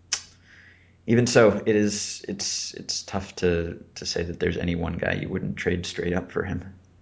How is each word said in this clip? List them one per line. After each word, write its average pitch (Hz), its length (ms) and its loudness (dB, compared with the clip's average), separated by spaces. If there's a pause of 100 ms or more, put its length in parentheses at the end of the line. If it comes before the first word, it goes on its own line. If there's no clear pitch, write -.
(1080)
even 117 200 6
so, 107 400 8
it 110 100 4
is, 104 520 0
it's, - 460 -6
it's - 280 -8
tough - 340 -6
to, 85 460 0 (140)
to - 100 -12
say - 160 -2
that 85 180 -6
there's 87 160 0
any 87 200 0
one 85 180 -2
guy - 200 -2
you - 140 -4
wouldn't 98 280 -4
trade 90 300 -2
straight - 260 -4
up 90 180 -2
for 85 140 -2
him. 95 300 -8 (280)